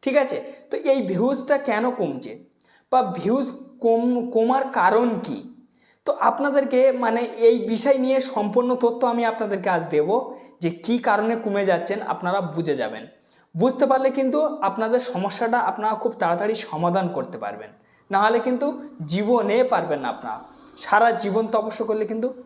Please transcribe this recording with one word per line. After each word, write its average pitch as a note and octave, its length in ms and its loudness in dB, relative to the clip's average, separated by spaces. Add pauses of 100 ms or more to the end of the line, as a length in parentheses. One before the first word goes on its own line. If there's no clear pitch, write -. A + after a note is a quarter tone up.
ঠিক C4+ 140 0
আছে? C4+ 260 0 (280)
তো - 60 -4
এই C4+ 260 2
ভিউজটা B3 560 0
কেন A#3+ 320 0
কমছে C#3 540 -6 (460)
বা B3+ 120 4
ভিউজ A3 500 0 (280)
কম, A#3+ 500 2
কমার B3 320 2 (100)
কারণ G#3+ 360 4 (160)
কি? G#2 300 -10 (500)
তো - 160 0
আপনাদেরকে C4+ 720 2
মানে A#3+ 280 0
এই A#3 380 4
বিষয় A3+ 400 2
নিয়ে C4 220 2
সম্পূর্ণ A#3+ 540 0
তথ্য B3 320 2
আমি A#3 180 0
আপনাদেরকে G3+ 460 -2
আজ E3+ 200 2
দেব D3+ 180 2 (520)
যে E3+ 100 0
কী A3+ 280 -2
কারণে A3 380 0
কমে G3+ 300 -2
যাচ্ছেন F#3 360 0
আপনারা F#3 380 -2
বুঝে D#3 340 -2
যাবেন। A2 320 -6 (500)
বুঝতে B3+ 300 2
পারলে C4 240 2
কিন্তু C4+ 280 0 (220)
আপনাদের A3 400 0
সমস্যাটা A3+ 580 -2
আপনারা G#3+ 360 -2
খুব A3+ 180 -4
তাড়াতাড়ি F3+ 420 -2
সমাধান F3 540 -2
করতে C3 300 -8
পারবেন, G#2+ 320 -10 (400)
নাহলে G#3+ 280 2
কিন্তু B3+ 280 -2 (400)
জীবনে G#3 580 2
পারবেন D#3+ 360 0
না B2+ 80 -4
আপনারা। A2 300 -8 (400)
সারা A3+ 320 4
জীবন G#3+ 360 -2
তপস্যা A3 380 -2
করলে G#3+ 200 -2
কিন্তু A3+ 240 -4 (180)